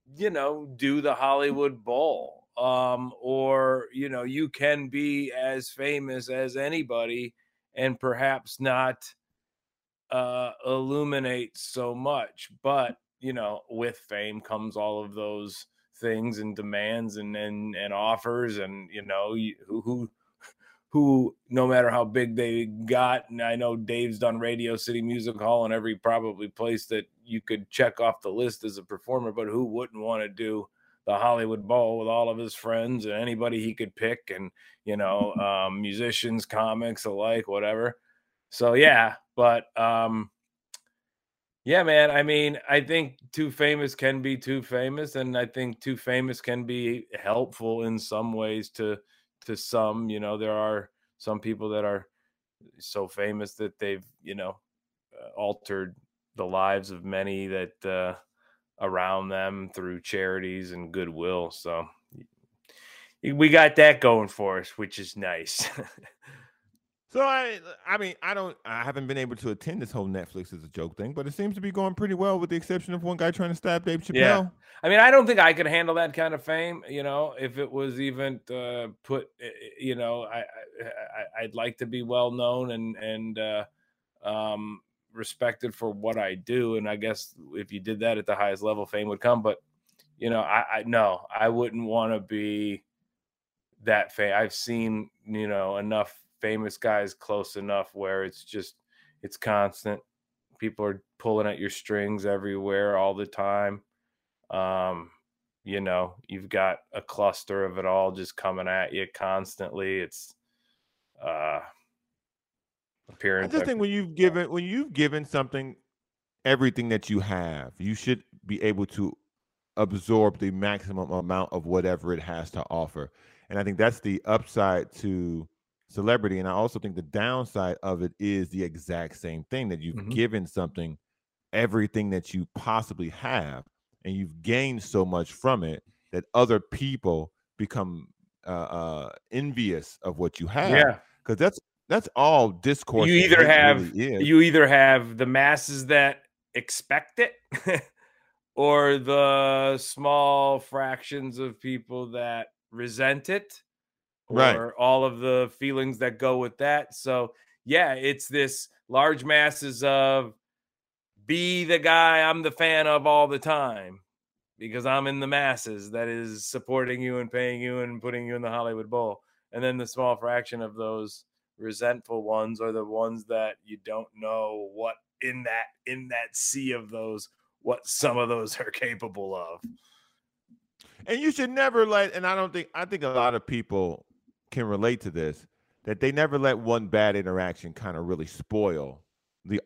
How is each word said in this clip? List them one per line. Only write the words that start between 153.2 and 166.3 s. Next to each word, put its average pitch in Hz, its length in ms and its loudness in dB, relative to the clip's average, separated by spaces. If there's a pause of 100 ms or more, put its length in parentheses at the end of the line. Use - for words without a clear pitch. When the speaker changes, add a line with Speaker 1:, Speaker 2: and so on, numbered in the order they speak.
Speaker 1:
it. 202 340 -6 (640)
Speaker 2:
Right. 123 280 6
Speaker 1:
or 117 220 -6
all 131 260 6
of 120 160 -2
the 127 380 2
feelings 135 400 -2
that 120 200 -2
go 127 200 2
with 123 200 -4
that. 143 360 0
So, 127 380 -2 (320)
yeah, 147 300 4
it's 135 340 -2
this 135 400 -2 (200)
large 135 360 4
masses 143 600 2
of, 135 500 2 (920)
"Be 175 380 0
the 165 140 4
guy 165 440 6
I'm 160 200 2
the 156 80 0
fan 160 360 2
of 151 200 4
all 147 220 8
the 139 100 -2
time 113 640 -2 (580)
because 117 280 -6
I'm 139 200 2
in 139 140 -4
the 135 60 -4
masses 120 640 -2
that 117 160 -4
is 113 380 -8